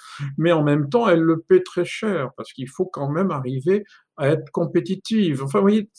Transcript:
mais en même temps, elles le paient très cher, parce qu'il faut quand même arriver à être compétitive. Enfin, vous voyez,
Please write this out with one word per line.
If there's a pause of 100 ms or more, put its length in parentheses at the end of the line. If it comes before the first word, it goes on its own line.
(400)
mais
en
même
temps,
elles
le
paient
très
cher,
parce
qu'il
faut
quand
même
arriver (340)
à
être
compétitive.
Enfin,
vous
voyez,